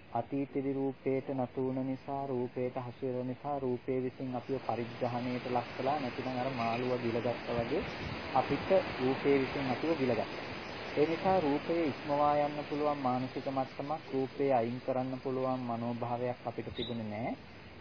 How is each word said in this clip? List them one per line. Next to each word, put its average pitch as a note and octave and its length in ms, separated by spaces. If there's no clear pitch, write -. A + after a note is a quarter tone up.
අතීතෙදි C3+ 640
රූපේට C3+ 560
නතු C3 320
වුණ C3 220
නිසා, C3+ 420
රූපේට B2 520
හසු B2 300
වෙන B2+ 200
නිසා C#3+ 300
රූපේ C3 420
විසින් B2+ 360
අපිව B2 260
පරිග්‍රහණයට A#2+ 840
ලක් B2 220
කළා. C3+ 280
නැතිනම් B2+ 400
අර B2+ 140
මාළුව B2 480
ගිලගත්තා A#2 560
වගේ A#2+ 280
අපිට C3+ 380
රූපේ C3+ 420
විසින් C3+ 320
අපිව D3 260
ගිලගත්තා. B2 540
ඒ D3 160
නිසා E3+ 320
රූපය D3 420
ඉක්මවා D3 560
යන්න D3 260
පුළුවන් D3 380
මානසික B2+ 460
මට්ටමක්, C#3 600
රූපය C3+ 420
අයින් A#2+ 300
කරන්න B2+ 400
පුළුවන් C3 420
මනෝභාවයක් A#2+ 800
අපිට A2+ 280
තිබුණේ A2+ 360
නැහැ. A2+ 300